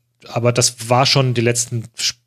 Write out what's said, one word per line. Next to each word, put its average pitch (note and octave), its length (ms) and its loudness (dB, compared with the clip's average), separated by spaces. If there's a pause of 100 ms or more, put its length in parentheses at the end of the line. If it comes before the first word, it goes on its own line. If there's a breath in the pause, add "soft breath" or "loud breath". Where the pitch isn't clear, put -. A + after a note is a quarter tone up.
(260)
Aber A#2+ 260 0
das A#2 360 -2
war B2+ 160 4
schon C3 300 2
die A#2 80 0
letzten A#2 420 -2 (160)
Sp-, - 260 -6